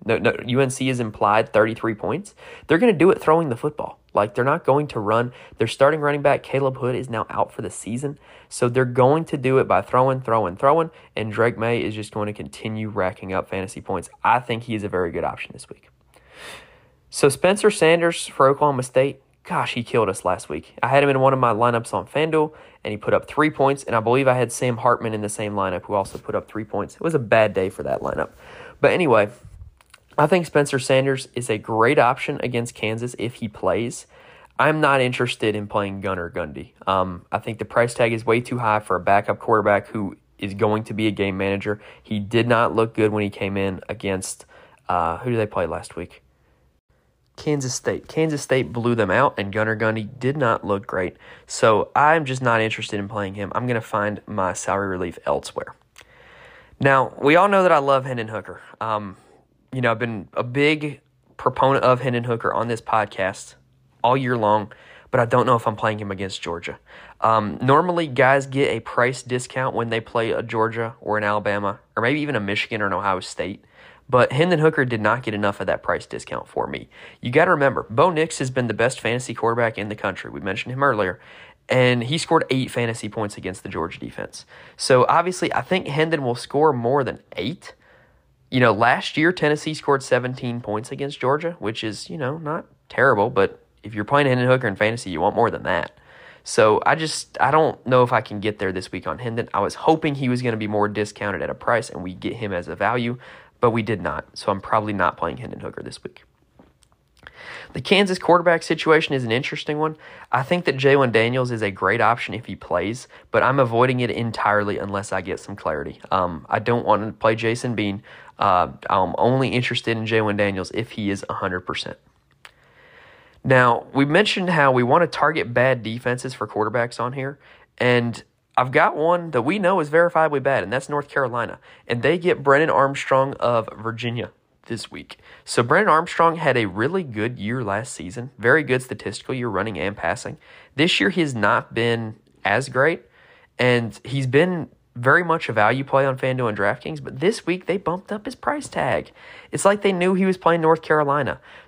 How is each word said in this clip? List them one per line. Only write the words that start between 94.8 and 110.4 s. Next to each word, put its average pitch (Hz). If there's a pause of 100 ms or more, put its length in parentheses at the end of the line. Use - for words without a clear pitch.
you 80
want 95
more 113
than 82
that. 85 (540)
So, 107
I 143
just, -
I 135
don't 151
know 127
if 123
I 113
can 107
get 104
there 95
this 90
week 92
on 82
Hendon. 117
I -
was 98
hoping 156
he 135
was 123
gonna 117
be 107
more 104
discounted 104
at 73
a 71
price -
and -
we 90
get 98
him 110
as 87
a 87
value, 117 (420)
but 120
we 113
did 107
not. 76
So, -
I'm 98
probably 107
not 90
playing 85
Hendon -
Hooker -
this -
week. - (1500)
The -
Kansas 185
quarterback 170
situation 156
is 131
an 113
interesting 147
one. 156 (360)
I 127